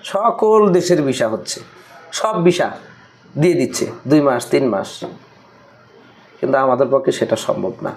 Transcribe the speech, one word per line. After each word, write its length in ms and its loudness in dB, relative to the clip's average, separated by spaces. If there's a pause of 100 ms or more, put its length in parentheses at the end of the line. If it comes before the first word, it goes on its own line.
সকল 640 2
দেশের 320 2
ভিসা 260 0
হচ্ছে, 340 -8 (500)
সব 320 -2
ভিসা 280 2 (680)
দিয়ে 160 2
দিচ্ছে 320 -2 (220)
দুই 140 4
মাস, 280 0
তিন 200 2
মাস। 340 -6 (1400)
কিন্তু 160 -2
আমাদের 340 0
পক্ষে 200 0
সেটা 240 -2
সম্ভব 460 -4
না। 160 -8